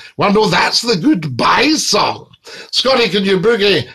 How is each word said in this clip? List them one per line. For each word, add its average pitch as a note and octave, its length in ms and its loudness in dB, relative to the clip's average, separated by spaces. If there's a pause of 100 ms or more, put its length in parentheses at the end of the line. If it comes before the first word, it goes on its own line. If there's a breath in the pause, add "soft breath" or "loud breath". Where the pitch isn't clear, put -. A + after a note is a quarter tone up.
(160 loud breath)
Well, G3 160 0
no, G#3+ 160 2
that's F#3 340 -2
the A#3 140 0
goodbye F3+ 800 0
song. - 540 -2 (440 loud breath)
Scotty, A#3+ 360 2
can F#3+ 160 -2
you F#3+ 140 2
boogie? G3 560 0